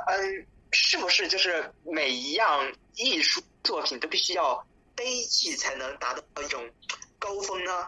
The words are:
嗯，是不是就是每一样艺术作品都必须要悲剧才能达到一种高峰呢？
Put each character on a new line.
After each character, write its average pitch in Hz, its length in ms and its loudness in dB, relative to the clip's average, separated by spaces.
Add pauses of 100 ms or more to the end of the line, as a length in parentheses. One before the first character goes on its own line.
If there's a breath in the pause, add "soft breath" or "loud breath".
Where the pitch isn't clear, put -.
嗯， 190 380 0 (260)
是 - 260 4
不 185 120 0
是 196 180 4
就 196 100 0
是 175 280 2 (180)
每 151 280 0
一 127 220 -4
样 147 280 4 (340)
艺 220 260 0
术 - 200 4 (220)
作 156 200 0
品 131 160 -2
都 156 80 -4
必 - 100 -2
须 - 160 2
要 143 320 2 (300)
悲 240 80 -4 (260)
剧 - 260 0
才 - 200 -2
能 131 120 -4 (100)
达 127 180 -2 (180)
到 147 80 -8
一 139 60 -6
种 135 120 -4 (600)
高 208 100 -4 (120)
峰 190 220 -4
呢？ 180 80 -2 (160)